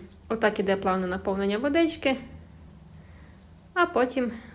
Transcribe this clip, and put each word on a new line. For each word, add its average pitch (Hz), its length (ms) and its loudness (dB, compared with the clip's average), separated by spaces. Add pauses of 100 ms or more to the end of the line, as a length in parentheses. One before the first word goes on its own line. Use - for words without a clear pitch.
(280)
отак 220 320 2
іде 196 160 2
плавне 190 320 0
наповнення 196 500 0
водички, 285 600 2 (1600)
а 349 120 4
потім 247 460 0 (240)